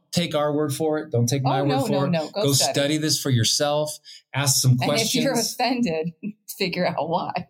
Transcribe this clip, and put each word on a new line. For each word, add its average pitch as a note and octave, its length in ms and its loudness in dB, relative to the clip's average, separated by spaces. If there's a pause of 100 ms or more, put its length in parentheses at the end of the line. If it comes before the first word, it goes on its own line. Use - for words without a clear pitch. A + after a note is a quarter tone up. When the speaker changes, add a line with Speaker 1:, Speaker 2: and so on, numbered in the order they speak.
(120)
Speaker 1:
take E3+ 220 0
our D3+ 180 2
word D3 220 0
for D#3 240 0
it. D3+ 140 -8
Don't A#2+ 160 2
take C3+ 160 0
my C3+ 160 2
Speaker 2:
Oh, C#3+ 60 0
Speaker 1:
word - 40 2
Speaker 2:
no, - 160 2
Speaker 1:
for C#3+ 60 0
Speaker 2:
no, C#3 140 2
Speaker 1:
it. - 40 0
Speaker 2:
no. D#3 220 0
Go - 140 -4
Speaker 1:
Go C#3+ 80 2
Speaker 2:
study. C3 200 2
Speaker 1:
study C#3+ 240 2
this D3+ 240 -2
for D3 80 -2
yourself. D3 680 0 (380)
Ask C3+ 260 2
some C3 120 4 (100)
Speaker 2:
And - 180 2
if A3 140 0
you're A#3+ 200 0
Speaker 1:
questions. A3+ 200 -2
Speaker 2:
offended, A3+ 540 0 (260)
<laughs> - 240 -18
figure F3 300 -2
out E3 200 -2
why. E3 240 -2 (180)